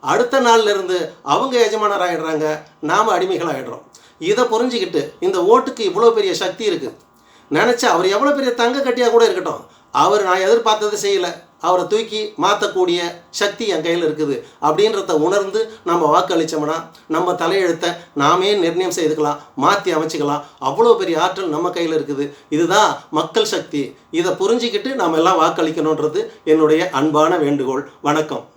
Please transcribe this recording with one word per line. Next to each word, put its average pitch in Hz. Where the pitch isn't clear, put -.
அடுத்த 240
நாள்ல 226
இருந்து 185
அவங்க 247
எஜமானர் 202
ஆயிடுறாங்க, 156
நாம 214
அடிமைகள் 175
ஆயிடுறோம். 120
இதை 240
புரிஞ்சுக்கிட்டு, 220
இந்த 190
ஓட்டுக்கு 254
இவ்வளோ 226
பெரிய 185
சக்தி 220
இருக்கு, 139
நினைச்சா 240
அவர் 185
எவ்வளோ 277
பெரிய 247
தங்க 254
கட்டியா 240
கூட 226
இருக்கட்டும், 180
அவர் 190
நான் 190
எதிர்பார்த்ததை 214
செய்யல, 196
அவரை 180
தூக்கி 220
மாத்தக்கூடிய 185
சக்தி 202
என் 156
கையில 170
இருக்குது 147
அப்படின்றத 190
உணர்ந்து 196
நம்ம 170
வாக்களிச்சோம்னா, 160
நம்ம 180
தலையெழுத்தை 170
நாமே 180
நிர்ணயம் 170
செய்துக்கலாம், 151
மாத்தி 190
அமைச்சுக்கலாம். 147
அவ்வளோ 226
பெரிய 170
ஆற்றல் 185
நம்ம 170
கையில 160
இருக்குது. 143
இதுதான் 170
மக்கள் 185
சக்தி. 147
இதை 160
புரிஞ்சுக்கிட்டு 226
நாம 165
எல்லாம் 175
வாக்களிக்கணுன்றது 156
என்னுடைய 160
அன்பான 156
வேண்டுகோள். 143
வணக்கம். 151